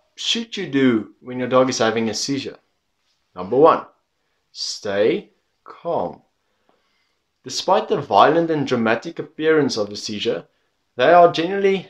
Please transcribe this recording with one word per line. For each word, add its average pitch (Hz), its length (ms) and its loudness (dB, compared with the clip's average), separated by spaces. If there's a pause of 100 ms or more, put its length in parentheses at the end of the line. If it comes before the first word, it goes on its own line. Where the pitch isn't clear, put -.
(140)
should - 420 -6
you 190 100 -8
do 135 540 0
when 123 180 -12
your 127 100 -4
dog 127 220 2
is 117 80 -4
having 113 320 0
a 101 40 -8
seizure? 135 440 -6 (760)
Number 92 220 -4
one, 143 300 4 (680)
stay 107 800 -4 (340)
calm. 123 580 -8 (1200)
Despite - 440 -2
the 190 120 -2
violent 147 500 4
and 147 160 -2
dramatic 117 520 -2
appearance 151 580 0
of 104 140 -6
a 104 60 -12
seizure, 104 480 -6 (520)
they 131 160 4
are 175 200 8
generally 190 580 -2